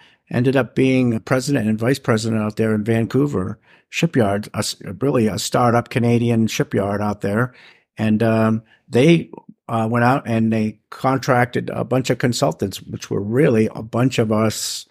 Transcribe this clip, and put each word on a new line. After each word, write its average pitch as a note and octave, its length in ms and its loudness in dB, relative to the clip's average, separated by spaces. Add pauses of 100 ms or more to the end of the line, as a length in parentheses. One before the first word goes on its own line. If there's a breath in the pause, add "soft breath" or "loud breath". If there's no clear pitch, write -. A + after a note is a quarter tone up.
(300 soft breath)
ended B2+ 260 0
up B2 180 0
being B2+ 460 2
president B2+ 480 -2
and A2 100 0
vice A#2+ 200 0
president A2 440 -2
out G#2+ 140 -4
there A2 180 0
in G#2+ 80 0
Vancouver A2+ 800 -2 (300 soft breath)
shipyard, G#2+ 640 0
a - 40 -6
s-, - 180 -4 (240)
really C3 280 2
a G#2+ 100 -4
startup A#2 520 0
Canadian A#2 560 2
shipyard G2+ 540 -2
out G#2 200 -4
there. A2+ 340 -2 (420 soft breath)
And, G#2+ 260 0
um, A2+ 400 2 (260 soft breath)
they, E3 420 4 (380)
uh, A2+ 220 -2
went A#2+ 140 2
out B2+ 220 2
and A2+ 260 0
they A2 260 -2 (120)
contracted B2+ 800 0
a - 140 -6
bunch B2 260 -2
of B2 80 -2
consultants, C3 640 -2
which - 280 -12
were G#2+ 120 -2
really A2+ 520 2
a - 80 -10
bunch A#2+ 380 0
of A2 100 0
us - 600 -2